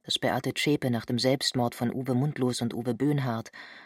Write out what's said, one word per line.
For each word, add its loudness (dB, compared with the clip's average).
das -4
Beate 0
Zschäpe 2
nach 0
dem 0
Selbstmord 2
von -2
Uwe -2
Mundlos 0
und -2
Uwe -2
Böhnhardt 0